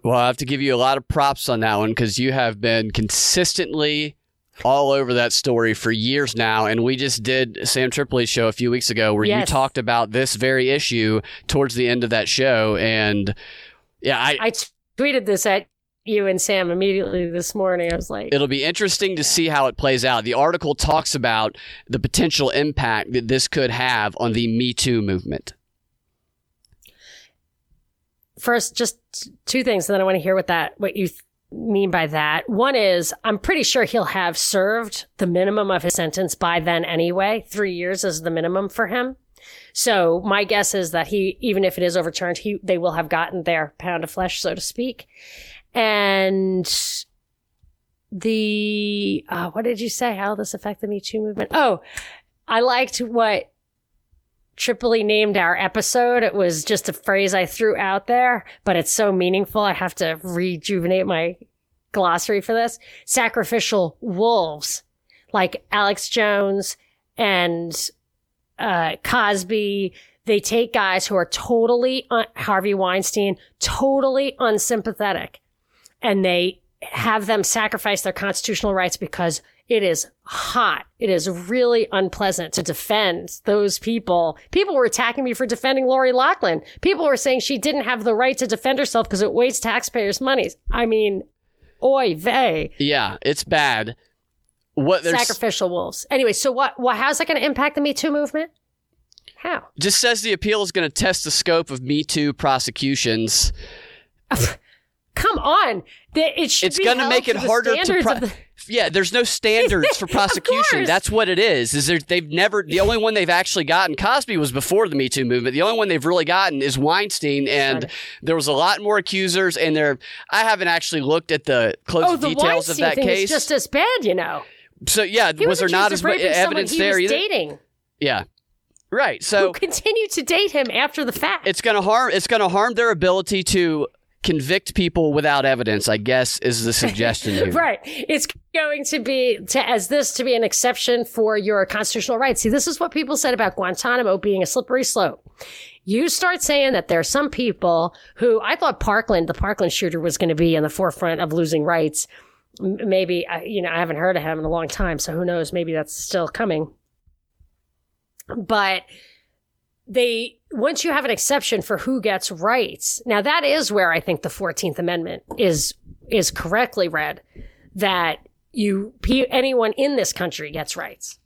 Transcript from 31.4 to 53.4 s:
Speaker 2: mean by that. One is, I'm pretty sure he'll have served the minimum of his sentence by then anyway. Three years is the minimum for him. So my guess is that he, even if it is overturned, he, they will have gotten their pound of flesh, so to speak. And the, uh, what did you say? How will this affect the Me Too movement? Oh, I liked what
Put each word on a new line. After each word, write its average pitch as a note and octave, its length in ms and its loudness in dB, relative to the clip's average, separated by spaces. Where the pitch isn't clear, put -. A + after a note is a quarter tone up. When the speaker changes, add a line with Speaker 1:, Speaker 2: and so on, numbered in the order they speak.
Speaker 2:
mean G3 400 -2
by E3 180 0
that. D3+ 420 -2
One B3+ 260 2
is, F#3 380 2
I'm G#3+ 140 0
pretty E4 240 0
sure A#3+ 220 2
he'll G#3+ 200 0
have F3 320 -2
served G#3 720 -2
the F#3+ 100 0
minimum G3 440 2
of F3 120 0
his F3 120 -2
sentence F3 400 -2
by E3+ 260 0
then E3+ 240 0
anyway. F3 640 0
Three G3 240 -4
years F3+ 320 -4
is D#3+ 180 -4
the E3 80 -2
minimum F3 380 -2
for G#3+ 200 -4
him. B3+ 280 -4
So F3+ 520 2
my G3+ 200 2
guess G3+ 300 0
is D3+ 160 -2
that E3 180 -2
he, G3 320 -2
even G3 240 2
if F3+ 140 0
it F3+ 60 0
is F3 120 0
overturned, E3+ 420 -2
he, G#3 240 -6
they F#3 160 0
will E3+ 140 0
have D#3+ 160 -2
gotten E3+ 360 -2
their D#3 340 -2
pound E3+ 260 -4
of - 60 -10
flesh, F#3 300 -4
so - 140 -4
to F3+ 60 -10
speak. - 460 -8
And G3 960 2
the, G#3 1160 -2
uh, F3 220 -4
what A3 140 -6
did A#3 160 -2
you A#3 80 -4
say? A#3 280 -4
How G3 140 -4
will G#3 60 -4
this G#3 180 -8
affect G#3 260 -10
the G#3 80 -6
Me G3+ 120 -4
Too - 200 -6
movement? G#3+ 340 -6
Oh, B3+ 260 2
I A#3 120 2
liked B3+ 380 0
what A3+ 540 0